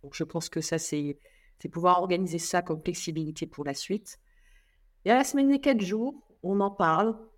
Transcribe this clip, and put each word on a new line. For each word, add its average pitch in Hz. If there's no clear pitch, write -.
Donc, 139
je 165
pense 160
que 165
ça, 165
c'est, 147
c'est -
pouvoir 180
organiser 175
ça 175
comme 156
flexibilité 160
pour 151
la 143
suite. -
Et 196
à 240
la 269
semaine 277
des 277
quatre 262
jours, 220
on 196
en 202
parle. 196